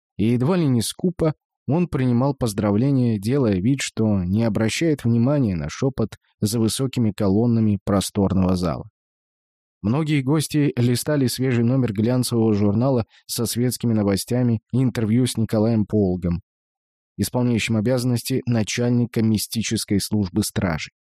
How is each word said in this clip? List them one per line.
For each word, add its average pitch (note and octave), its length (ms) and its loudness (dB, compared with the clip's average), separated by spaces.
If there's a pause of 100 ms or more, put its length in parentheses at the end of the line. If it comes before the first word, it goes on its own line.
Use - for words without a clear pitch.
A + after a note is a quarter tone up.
(160)
и A2 140 0
едва B2+ 260 2
ли E3 100 2
не A#2+ 160 2
скупо - 520 -2 (320)
он E3 220 0
принимал C3 440 0
поздравления, A2+ 880 0
делая A2 380 0
вид, B2+ 240 0
что G#2+ 420 0
не G2+ 220 0
обращает A2+ 580 0
внимания A#2 540 2
на D2+ 120 -6
шепот - 480 -4 (240)
за G#2+ 200 0
высокими A2+ 500 0
колоннами G#2+ 720 2
просторного F#2+ 720 0
зала. F2 340 -4 (960)
Многие D3 400 0
гости D3 540 0
листали B2+ 500 0
свежий B2 380 0
номер B2 280 2
глянцевого A2+ 640 2
журнала A2 500 2 (220)
со A#2 200 -4
светскими A#2+ 480 -2
новостями A2 680 0 (120)
и B2 80 0
интервью A#2 460 2
с - 100 -6
Николаем A2 500 0
Полгом, F2+ 540 0 (760)
исполняющим A#2 600 -2
обязанности B2 680 -2
начальника A#2+ 760 0
мистической G#2+ 800 -2
службы G#2 440 -2
стражи. - 460 -4 (100)